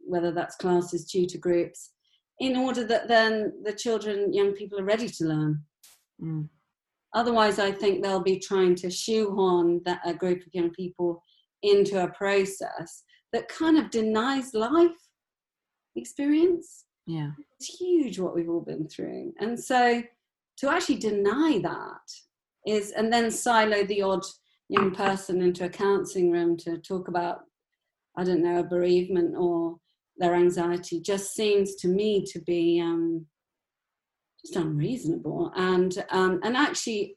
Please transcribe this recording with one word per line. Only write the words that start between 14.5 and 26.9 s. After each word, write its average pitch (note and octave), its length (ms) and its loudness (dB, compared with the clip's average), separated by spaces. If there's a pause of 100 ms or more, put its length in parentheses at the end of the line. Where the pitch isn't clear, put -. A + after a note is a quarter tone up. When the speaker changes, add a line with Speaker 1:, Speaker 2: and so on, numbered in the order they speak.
Speaker 1:
life D4 380 4 (1040)
experience. D#4+ 920 0 (200)
Speaker 2:
Yeah. D3+ 260 -4 (260)
Speaker 1:
It's - 100 -14 (120)
huge D4+ 400 0
what F3+ 160 -4
we've E3+ 140 -2
all E3+ 120 -2
been D#3 260 -6
through. - 520 -10
And A#3 200 -4
so A#3+ 420 2 (560)
to C4+ 120 -2
actually E4 280 0
deny G#3+ 640 2
that - 360 -8 (640)
is, G#3 260 -2
and A3 200 0
then A#3 200 2
silo G#3+ 520 2
the G3 180 -2
odd F#3+ 220 0 (460)
young G3 240 2
person G3 480 -2
into F3+ 240 2
a F3 40 -4
counselling F#3+ 640 0
room E3+ 260 2
to E3 200 -6
talk F#3 300 -8